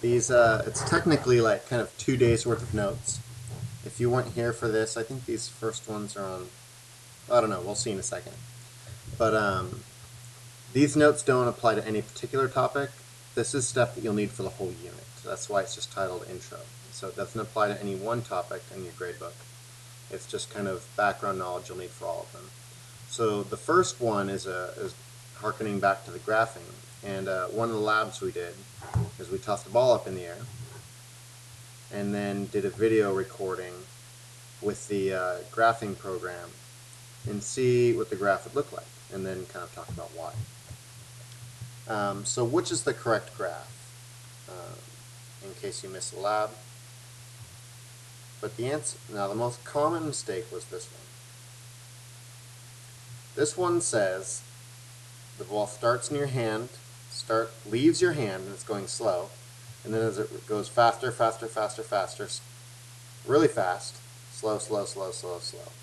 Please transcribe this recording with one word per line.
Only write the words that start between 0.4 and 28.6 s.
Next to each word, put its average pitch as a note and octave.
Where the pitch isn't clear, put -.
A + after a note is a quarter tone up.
it's -
technically, C#3
like, A2
kind A#2+
of -
two C3
days A#2
worth A2+
of -
notes. -
If -
you A#2+
weren't A#2+
here A#2
for A#2
this, A2
I A2+
think B2+
these A2+
first -
ones G#2
are G2
on, F#2
I -
don't A2
know, F#2+
we'll G2
see -
in F#2+
a -
second. -
But, A2+
um, F#2+
these C#3+
notes D3
don't B2
apply A2
to G#2+
any G#2+
particular C3
topic. C3
This A#2+
is B2+
stuff -
that -
you'll A2
need G#2
for -
the F#2+
whole F2+
unit. -
That's G2
why G2+
it's F#2+
just -
titled F#2
intro. -
So -
it F#2+
doesn't G2+
apply G#2
to G2+
any G2+
one A2+
topic F2+
in F#2+
your F2
gradebook. E2+
It's F#2+
just -
kind G2+
of F#2
background G2+
knowledge F2+
you'll F2+
need F2+
for -
all E2
of -
them. -
So G#2+
the -
first F3+
one G2+
is, G2
a, F#2
is F#2
harkening G#2+
back G2
to -
the F2+
graphing. -
And, G2
uh, F#2
one A2+
of A2+
the G#2+
labs G#2+
we F#2
did F2